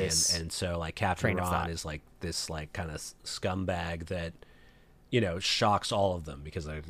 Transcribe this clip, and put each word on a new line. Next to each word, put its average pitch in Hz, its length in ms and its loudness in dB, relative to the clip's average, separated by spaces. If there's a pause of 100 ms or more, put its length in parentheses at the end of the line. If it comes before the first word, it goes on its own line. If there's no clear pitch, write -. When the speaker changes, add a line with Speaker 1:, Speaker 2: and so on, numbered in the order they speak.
Speaker 1:
this - 280 4
Speaker 2:
and, 85 100 0
and 82 100 -6
so, 87 260 0
like, 82 160 -4
Captain 95 260 2
Speaker 1:
train 90 180 2
of 90 60 0
Speaker 2:
Ron 87 60 0
Speaker 1:
thought. - 200 2
Speaker 2:
is, 82 120 -6
like, 76 180 -6 (200)
this, - 280 -4
like, 78 220 -6
kinda 82 220 -4
s-, - 220 -10 (100)
scumbag 87 800 -2
that, 85 240 -2 (800)
you 123 100 4
know, 92 200 2
shocks - 520 4
all 98 240 4
of 85 100 -6
them 71 180 -10
because 78 220 -6
they're 78 240 -6